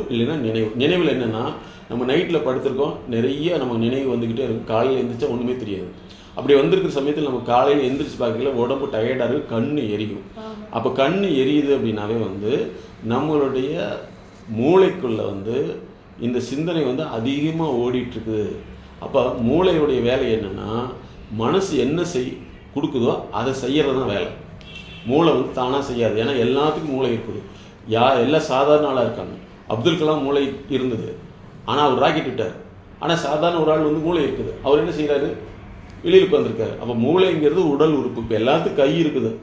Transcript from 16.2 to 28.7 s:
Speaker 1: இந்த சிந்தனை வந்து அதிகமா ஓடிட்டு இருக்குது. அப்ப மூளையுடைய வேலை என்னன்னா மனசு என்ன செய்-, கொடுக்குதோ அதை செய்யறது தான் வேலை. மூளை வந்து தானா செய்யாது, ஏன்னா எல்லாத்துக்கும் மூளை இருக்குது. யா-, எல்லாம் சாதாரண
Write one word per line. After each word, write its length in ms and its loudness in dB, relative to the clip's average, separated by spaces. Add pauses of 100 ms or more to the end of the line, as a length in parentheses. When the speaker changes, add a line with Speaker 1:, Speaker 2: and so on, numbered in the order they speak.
Speaker 1:
இந்த 200 0
சிந்தனை 400 -2
வந்து 180 -2 (120)
அதிகமா 500 0 (160)
ஓடிட்டு 340 -2
இருக்குது. 280 -4 (600)
அப்ப 160 0 (280)
மூளையுடைய 580 4
வேலை 180 2 (120)
என்னன்னா 340 -4 (720)
மனசு 300 0 (120)
என்ன 160 0 (120)
செய்-, 260 -4 (340)
கொடுக்குதோ 400 0 (260)
அதை 220 0
செய்யறது 380 2
தான் 160 0
வேலை. 160 -2 (800)
மூளை 240 6
வந்து 240 0
தானா 200 0 (120)
செய்யாது, 320 2
ஏன்னா 120 0 (100)
எல்லாத்துக்கும் 520 0
மூளை 160 0
இருக்குது. 280 -6 (540)
யா-, 300 6
எல்லாம் 240 2
சாதாரண 420 4